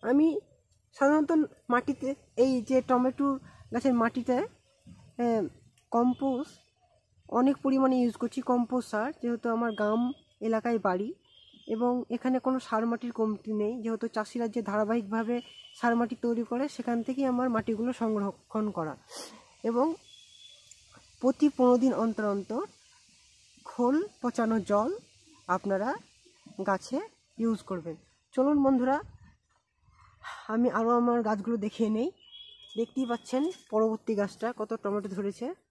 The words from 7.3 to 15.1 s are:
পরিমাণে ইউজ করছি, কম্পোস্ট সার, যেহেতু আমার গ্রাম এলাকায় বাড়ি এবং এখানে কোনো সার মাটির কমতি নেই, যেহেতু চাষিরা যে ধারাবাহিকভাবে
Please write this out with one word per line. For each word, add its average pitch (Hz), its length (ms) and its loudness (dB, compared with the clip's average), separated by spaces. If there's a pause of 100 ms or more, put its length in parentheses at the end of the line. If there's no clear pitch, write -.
পরিমাণে 262 440 2
ইউজ 240 140 2
করছি, 240 260 -6
কম্পোস্ট 247 480 0
সার, 226 320 -4
যেহেতু 233 280 -2
আমার 233 220 0
গ্রাম 214 420 0 (280)
এলাকায় 220 380 0
বাড়ি 202 340 -2 (540)
এবং 247 420 0
এখানে 254 300 -2
কোনো 262 200 -2
সার 226 260 -2
মাটির 233 260 -4
কমতি 220 420 -2
নেই, 214 280 -2
যেহেতু 226 260 -4
চাষিরা 226 400 -4
যে 220 140 -4
ধারাবাহিকভাবে 214 800 -2 (340)